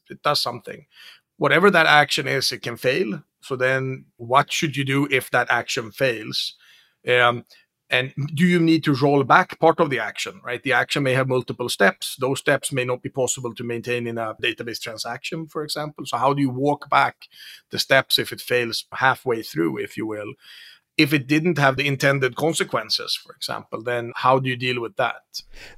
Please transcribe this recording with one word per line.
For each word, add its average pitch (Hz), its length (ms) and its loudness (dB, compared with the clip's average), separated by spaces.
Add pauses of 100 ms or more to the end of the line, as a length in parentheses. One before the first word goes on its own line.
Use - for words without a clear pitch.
it - 140 -18
does 147 180 0
something. - 460 -10 (500)
Whatever 156 340 4
that 165 160 6
action 147 400 4
is, 131 240 -2
it 123 120 -8
can 120 160 -8
fail. 165 440 -2 (200)
So - 140 -6
then 131 500 -2 (100)
what 123 340 2
should 151 240 -2
you 135 100 -2
do 139 260 0
if 131 220 0
that 123 180 2
action 117 400 -2
fails? 123 640 -4 (520)
Um, 123 380 4 (460)
and 131 240 -2 (200)
do 160 120 4
you 175 120 4
need 160 260 4
to 151 100 2
roll 143 300 4
back 156 360 4
part 160 180 4
of 160 120 2
the 127 80 -2
action, 101 440 -8
right? 123 200 -8
The 127 100 -2
action 131 300 0
may 135 100 2
have 131 160 2
multiple 123 400 -4
steps. - 500 0
Those 131 200 -2
steps - 340 0
may 131 120 -2
not 127 180 -4
be 139 80 -10
possible 123 440 -4
to - 80 -12
maintain 120 440 -6
in 117 100 -6
a 110 260 -6
database 117 380 -4
transaction, 120 640 -10
for 156 160 -8
example. 151 440 -10
So 131 100 -6
how 127 160 2
do 143 80 -2
you 139 100 2
walk 139 380 -2
back 135 380 0 (440)
the - 80 -6
steps - 400 2
if 117 140 -4
it 110 80 -10
fails 120 540 -2
halfway 123 480 0
through, - 360 -4
if - 200 -10
you 117 80 -6
will? 104 260 -8 (640)
If 147 160 4
it 147 140 2
didn't 156 320 2
have 139 180 4
the 143 120 0
intended 139 480 2
consequences, 139 800 -2
for - 180 -14
example, - 480 -10
then 120 320 -4
how 131 240 4
do 131 100 -2
you 131 60 -2
deal 123 260 -2
with 113 140 -6
that? - 480 -4 (340)